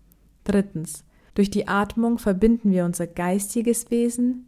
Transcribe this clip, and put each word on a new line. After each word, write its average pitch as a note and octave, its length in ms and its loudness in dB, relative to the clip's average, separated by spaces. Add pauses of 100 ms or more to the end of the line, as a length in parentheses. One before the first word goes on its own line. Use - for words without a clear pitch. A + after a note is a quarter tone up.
(440)
Drittens, G3 600 -2 (300)
durch G3+ 160 2
die G#3 160 -2
Atmung A3+ 520 0
verbinden G#3+ 520 2
wir F3+ 140 2
unser F3 240 -4
geistiges G3+ 840 -2
Wesen A#3+ 580 -2